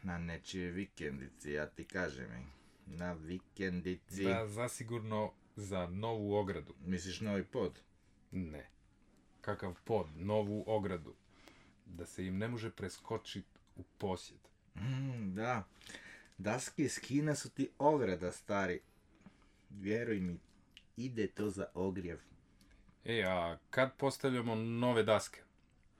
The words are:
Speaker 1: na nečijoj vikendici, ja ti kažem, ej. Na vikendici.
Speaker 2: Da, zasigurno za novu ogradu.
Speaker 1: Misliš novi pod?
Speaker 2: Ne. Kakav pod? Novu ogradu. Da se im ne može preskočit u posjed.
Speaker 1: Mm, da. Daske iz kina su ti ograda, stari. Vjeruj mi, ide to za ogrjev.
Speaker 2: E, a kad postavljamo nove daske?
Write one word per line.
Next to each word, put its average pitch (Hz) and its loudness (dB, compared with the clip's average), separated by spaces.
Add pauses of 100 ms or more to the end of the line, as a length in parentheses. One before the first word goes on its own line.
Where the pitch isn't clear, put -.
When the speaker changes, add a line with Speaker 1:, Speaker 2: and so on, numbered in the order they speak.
Speaker 1:
na 90 -2
nečijoj 85 -4
vikendici, 73 -6
ja 76 0
ti - -12
kažem, 65 -4
ej. 62 -10 (440)
Na 87 -4
vikendici. 90 -4
Speaker 2:
Da, 113 2
zasigurno 110 -2 (240)
za 95 -2
novu 104 0
ogradu. 95 0
Speaker 1:
Misliš 90 -2
novi 101 0
pod? - -2 (520)
Speaker 2:
Ne. 78 -6 (720)
Kakav 98 -4 (100)
pod? 101 4 (100)
Novu 104 2
ogradu. 95 0 (720)
Da 87 -10
se 92 -4
im 92 0
ne 110 0
može 113 -4
preskočit - -6 (320)
u 92 -12 (160)
posjed. - -4 (360)
Speaker 1:
Mm, 123 -2
da. 113 0 (760)
Daske 113 0
iz 123 0
kina 147 2
su 131 -4
ti - 0 (100)
ograda, 98 4
stari. 95 0 (920)
Vjeruj 104 0
mi, 87 0 (580)
ide 117 0
to 104 0
za 98 -2
ogrjev. 90 -2 (840)
Speaker 2:
E, 117 4
a 87 2 (120)
kad 131 4
postavljamo 127 2
nove 117 4
daske? 104 4 (600)